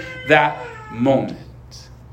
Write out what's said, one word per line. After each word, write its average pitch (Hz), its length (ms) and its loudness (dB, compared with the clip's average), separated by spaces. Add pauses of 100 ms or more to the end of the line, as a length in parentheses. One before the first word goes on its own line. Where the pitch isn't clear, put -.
(300)
that 151 280 6 (320)
moment. 120 480 0 (760)